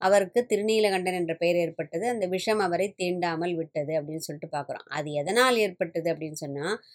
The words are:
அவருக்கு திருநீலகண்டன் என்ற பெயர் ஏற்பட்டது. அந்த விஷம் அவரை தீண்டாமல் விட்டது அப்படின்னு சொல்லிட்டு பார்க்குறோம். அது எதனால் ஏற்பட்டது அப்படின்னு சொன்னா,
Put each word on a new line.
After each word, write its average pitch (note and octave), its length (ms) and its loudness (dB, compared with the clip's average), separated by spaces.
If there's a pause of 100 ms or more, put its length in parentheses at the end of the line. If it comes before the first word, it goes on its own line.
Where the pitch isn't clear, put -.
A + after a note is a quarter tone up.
அவருக்கு G3 480 4
திருநீலகண்டன் G3+ 640 2
என்ற E3+ 200 -2
பெயர் F3 220 2
ஏற்பட்டது. E3 520 -2
அந்த A3+ 180 -2
விஷம் F#3+ 320 0
அவரை F#3+ 400 0
தீண்டாமல் F3 560 -2
விட்டது D#3 380 -4
அப்படின்னு D#3 240 -4
சொல்லிட்டு D3+ 420 -8
பார்க்குறோம். C#3 300 -8
அது D3 240 -6
எதனால் G#3+ 440 4
ஏற்பட்டது F3 560 0
அப்படின்னு D#3 200 -8
சொன்னா, D#3 480 -4 (140)